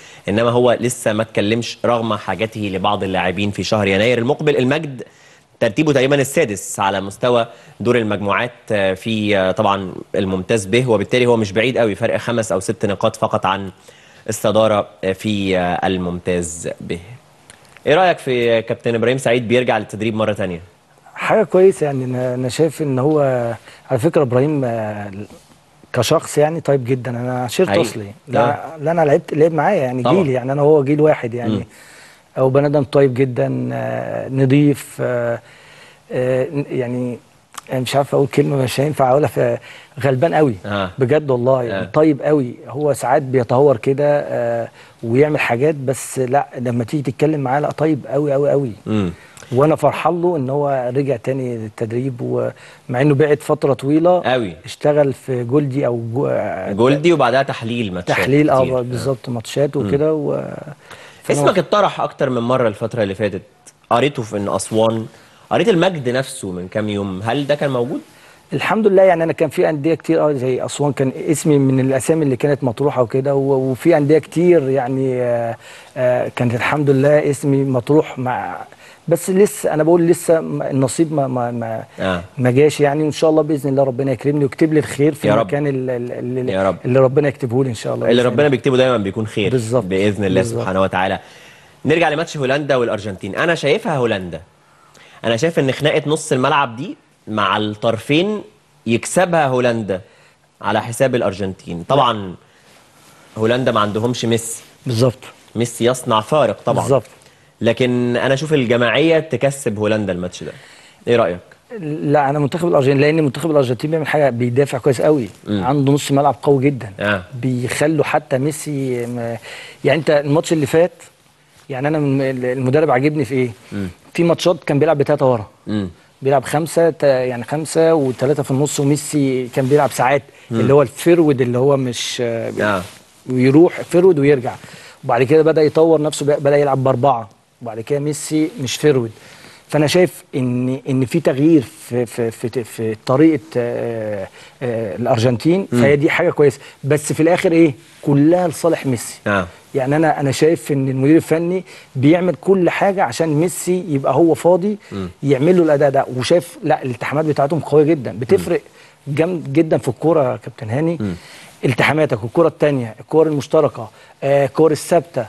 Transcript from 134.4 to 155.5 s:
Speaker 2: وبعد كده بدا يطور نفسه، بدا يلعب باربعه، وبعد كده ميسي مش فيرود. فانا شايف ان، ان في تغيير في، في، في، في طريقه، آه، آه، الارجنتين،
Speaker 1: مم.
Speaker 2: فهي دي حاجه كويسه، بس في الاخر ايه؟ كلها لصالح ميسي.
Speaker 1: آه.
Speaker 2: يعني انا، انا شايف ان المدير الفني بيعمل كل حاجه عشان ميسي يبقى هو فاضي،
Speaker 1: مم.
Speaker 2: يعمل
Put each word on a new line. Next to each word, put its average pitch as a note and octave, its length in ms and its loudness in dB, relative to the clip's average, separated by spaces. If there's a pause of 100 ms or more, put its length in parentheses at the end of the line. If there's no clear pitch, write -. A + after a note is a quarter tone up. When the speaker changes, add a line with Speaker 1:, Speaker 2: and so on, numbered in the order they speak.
Speaker 2:
وبعد B2+ 180 2
كده D3 200 6
بدا D#3 200 4
يطور D#3 400 4
نفسه، D3 240 -2
بدا C#3+ 300 2
يلعب C3+ 280 2
باربعه، B2 440 0 (340)
وبعد A2+ 180 -12
كده C#3+ 180 -2
ميسي D3+ 520 -2 (100)
مش B2+ 160 -6
فيرود. C3 340 2 (580)
فانا D3+ 180 0
شايف F3 380 0 (100)
ان، B2+ 540 -2
ان C3 160 0
في D#3+ 160 -2
تغيير D3+ 420 4
في، A#2+ 440 -6
في، A#2 240 -4
في، A2+ 340 -6
في A2 320 -6 (100)
طريقه، D3 340 4 (160)
آه، A#2 720 -4 (340)
آه، A2+ 340 -4
الارجنتين، B2+ 760 2
Speaker 1:
مم. A#2+ 100 2
Speaker 2:
فهي C#3+ 140 6
دي D3 140 2
حاجه F3 200 2
كويسه، C#3+ 300 2 (240)
بس D3 280 0
في D#3 100 0
الاخر E3+ 300 2
ايه؟ E3 220 4 (280)
كلها D#3+ 460 4
لصالح D#3+ 380 -2
ميسي. - 400 -6
Speaker 1:
آه. G2+ 200 0 (280)
Speaker 2:
يعني C3+ 220 0
انا، D#3 240 2
انا C#3 120 0
شايف D#3 400 2
ان C3+ 160 0
المدير C3+ 280 4
الفني E3+ 480 0 (320)
بيعمل E3 440 4
كل F#3 300 2
حاجه F#3+ 320 0
عشان D#3+ 260 -2
ميسي F3 600 0
يبقى C#3 260 -2
هو D#3+ 200 4
فاضي، F#3 440 2 (140)
Speaker 1:
مم. F#2+ 160 -6 (140)
Speaker 2:
يعمل C#3+ 340 4